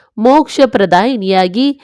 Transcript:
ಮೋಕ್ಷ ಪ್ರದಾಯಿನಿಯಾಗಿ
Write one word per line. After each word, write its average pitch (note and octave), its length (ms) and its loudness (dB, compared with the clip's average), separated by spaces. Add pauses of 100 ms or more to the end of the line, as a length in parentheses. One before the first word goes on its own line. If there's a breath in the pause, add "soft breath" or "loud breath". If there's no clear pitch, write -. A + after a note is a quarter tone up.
(180 soft breath)
ಮೋಕ್ಷ C4+ 480 0
ಪ್ರದಾಯಿನಿಯಾಗಿ G3 1080 0 (120 soft breath)